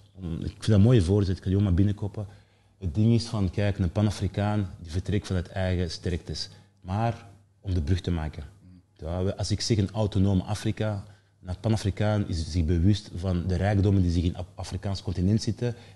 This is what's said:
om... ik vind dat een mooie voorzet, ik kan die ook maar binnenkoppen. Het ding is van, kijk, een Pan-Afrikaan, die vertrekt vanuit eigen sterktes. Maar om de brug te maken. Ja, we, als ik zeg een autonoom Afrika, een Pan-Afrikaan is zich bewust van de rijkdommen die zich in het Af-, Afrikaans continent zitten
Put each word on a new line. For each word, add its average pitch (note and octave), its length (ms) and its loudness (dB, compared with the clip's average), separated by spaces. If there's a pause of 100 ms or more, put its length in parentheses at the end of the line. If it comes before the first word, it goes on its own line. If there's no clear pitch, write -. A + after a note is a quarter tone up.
(140)
om... F#2 180 -8
ik D#2+ 60 -6 (120)
vind - 160 -10
dat A2 100 6
een F#2+ 60 8
mooie A#2 200 8
voorzet, F#2+ 340 2
ik - 60 -14
kan - 80 -4
die F#2+ 80 2
ook G2+ 80 4
maar F2+ 80 2
binnenkoppen. G2+ 520 0 (520)
Het E2+ 160 -6
ding A2 200 4
is A#2 100 2
van, G2 260 -2
kijk, G2+ 280 -2
een F2+ 140 0
Pan-Afrikaan, G#2 760 -2 (120)
die E2+ 100 -12
vertrekt F#2+ 340 -2
vanuit F2+ 220 -2
eigen F2+ 420 -2
sterktes. - 580 -8 (320)
Maar A2 460 -4 (340)
om F#2 140 -4
de F2 80 0
brug F2 180 0
te F#2 100 -4
maken. D#2 340 -6 (520)
Ja, E2+ 280 -6
we, G2 120 -4
als G2+ 140 -6
ik G#2 100 -2
zeg A2 180 2
een G2 140 2
autonoom G2 480 2
Afrika, G#2 640 -4 (400)
een F2+ 160 -8
Pan-Afrikaan G#2+ 680 0
is D#2+ 220 -4
zich E2+ 140 0
bewust F2 520 2
van F2 300 -2
de F#2 100 0
rijkdommen G2 460 4
die F2 80 2
zich E2+ 120 2
in F2 60 2
het F2 100 -4
Af-, F2 160 -8
Afrikaans F#2+ 480 -8
continent G2 400 0
zitten A#2 320 -4 (220)